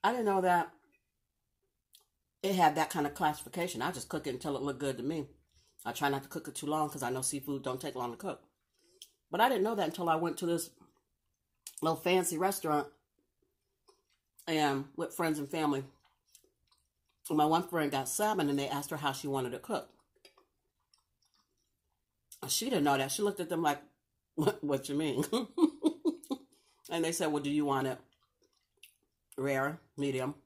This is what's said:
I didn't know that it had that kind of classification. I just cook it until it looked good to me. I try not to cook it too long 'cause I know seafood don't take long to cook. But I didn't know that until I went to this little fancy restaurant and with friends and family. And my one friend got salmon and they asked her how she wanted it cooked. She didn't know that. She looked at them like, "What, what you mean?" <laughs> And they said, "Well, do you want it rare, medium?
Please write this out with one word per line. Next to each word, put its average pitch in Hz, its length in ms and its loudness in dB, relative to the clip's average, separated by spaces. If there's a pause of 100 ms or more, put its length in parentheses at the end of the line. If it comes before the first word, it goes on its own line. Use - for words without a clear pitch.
I 202 80 4
didn't 240 140 0
know 196 160 4
that 175 300 4 (1700)
it 190 120 0
had 160 200 6
that 156 160 2
kind 147 160 0
of 143 80 -4
classification. 160 680 -2
I 156 100 0
just 127 180 -10
cook - 180 -4
it 131 80 -4
until 139 200 -4
it 123 60 -4
looked 135 180 -4
good 135 180 -2
to 117 60 -8
me. 147 240 -4 (580)
I 117 80 -4
try 143 160 2
not 139 140 0
to - 60 -18
cook - 180 -10
it 143 80 -12
too 143 120 -6
long 151 220 0
'cause 143 140 -8
I 120 60 -2
know 131 140 -4
seafood 139 400 -4
don't 131 180 -4
take 139 140 -8
long 123 160 -4
to 117 60 -10
cook. - 260 -8 (880)
But 214 100 2
I 247 80 6
didn't 226 140 2
know 220 120 2
that 185 140 2
until 170 200 -2
I 160 80 6
went 165 220 0
to 180 80 -2
this 170 240 0 (1120)
little 160 160 2
fancy 180 380 2
restaurant 156 500 0 (1600)
and 147 380 0 (100)
with - 180 -6
friends 160 260 0
and 139 100 -6
family. 147 340 0 (1400)
And 156 100 0
my 151 80 6
one 165 220 4
friend 151 240 0
got 135 160 -2
salmon 202 420 2
and 139 80 2
they 139 120 -2
asked 143 220 -4
her 160 40 -4
how 143 160 -2
she 135 160 -6
wanted 127 260 -2
it 123 80 -10
cooked. - 300 -6 (2500)
She 233 220 0
didn't 190 140 4
know 139 140 6
that. 135 140 0
She - 100 -2
looked 202 180 0
at 165 100 -4
them 170 140 0
like, 147 180 2 (540)
"What, - 280 2
what 139 260 0
you 143 60 -2
mean?" 147 360 0
<laughs> 226 260 -2 (1300)
And 165 140 0
they 165 80 0
said, 165 200 0
"Well, 147 120 0
do 143 60 0
you 147 160 2
want 135 220 2
it - 120 -4 (1400)
rare, 139 420 0 (180)
medium? 139 380 -2 (100)